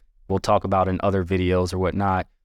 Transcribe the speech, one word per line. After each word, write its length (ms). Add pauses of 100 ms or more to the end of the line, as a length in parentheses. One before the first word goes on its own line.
(280)
will 120
talk 240
about 240
in 160
other 200
videos 500
or 40
whatnot. 500 (160)